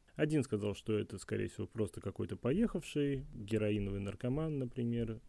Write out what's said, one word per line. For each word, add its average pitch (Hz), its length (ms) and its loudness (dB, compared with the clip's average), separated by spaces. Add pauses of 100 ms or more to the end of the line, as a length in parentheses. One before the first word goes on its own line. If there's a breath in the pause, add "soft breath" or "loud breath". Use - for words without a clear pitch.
(160)
Один 151 280 4
сказал, 104 320 0
что 107 200 0
это, 104 220 -2
скорее 104 300 -2
всего, 101 180 -6
просто 110 340 -2
какой-то 98 360 -4
поехавший, 143 1000 0
героиновый 104 640 2
наркоман, 131 640 0
например. 117 580 0 (100)